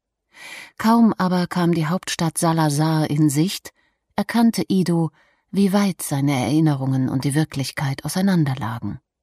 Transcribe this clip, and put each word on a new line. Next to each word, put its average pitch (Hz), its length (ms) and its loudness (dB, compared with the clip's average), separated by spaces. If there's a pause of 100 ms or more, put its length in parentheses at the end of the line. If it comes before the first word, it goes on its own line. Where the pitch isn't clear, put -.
(800)
Kaum 226 380 4
aber 180 300 0
kam 175 280 0
die 160 120 0
Hauptstadt 170 520 -4
Salazar 156 720 0
in 151 220 2
Sicht, 156 400 -2 (460)
erkannte 226 500 2
Ido, 170 440 0 (400)
wie 190 220 2
weit 202 300 0
seine 139 300 0
Erinnerungen 135 760 0
und 131 160 -2
die 139 100 -2
Wirklichkeit 139 720 -4
auseinanderlagen. 143 920 -2 (240)